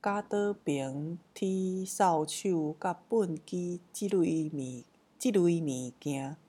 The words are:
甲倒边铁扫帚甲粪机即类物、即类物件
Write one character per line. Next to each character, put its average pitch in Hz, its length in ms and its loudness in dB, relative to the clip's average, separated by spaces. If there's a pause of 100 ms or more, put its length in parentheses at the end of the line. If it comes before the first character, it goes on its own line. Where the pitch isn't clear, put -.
甲 202 220 0
倒 208 280 0
边 147 680 -4 (160)
铁 185 500 -2
扫 170 400 4
帚 156 540 0
甲 175 280 -2
粪 180 380 0
机 175 340 -4 (140)
即 202 160 -4
类 160 400 2
物、 127 340 -8 (360)
即 254 100 0
类 208 100 4 (220)
物 127 380 -4
件 139 380 -6 (120)